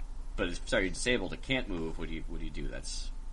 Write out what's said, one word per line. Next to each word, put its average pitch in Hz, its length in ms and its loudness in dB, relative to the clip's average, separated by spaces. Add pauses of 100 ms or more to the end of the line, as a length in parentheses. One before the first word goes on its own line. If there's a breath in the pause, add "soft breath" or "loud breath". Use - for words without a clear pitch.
(360)
But 95 140 2
if, - 200 -2
sorry, 101 200 6
disabled, 101 440 2
it - 80 -4
can't 131 280 2
move. 80 280 0
What 82 120 -2
do 80 60 -2
you, 78 120 -4
what 80 120 -2
do 78 60 -2
you 76 60 -2
do? 73 160 -2
That's, - 440 -4 (220)